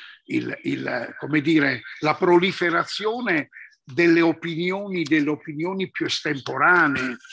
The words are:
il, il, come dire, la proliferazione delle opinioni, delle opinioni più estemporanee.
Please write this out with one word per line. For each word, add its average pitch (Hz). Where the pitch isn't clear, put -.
il, 127
il, 131
come 147
dire, 139
la 151
proliferazione 175
delle 170
opinioni, 170
delle 147
opinioni 160
più -
estemporanee. 139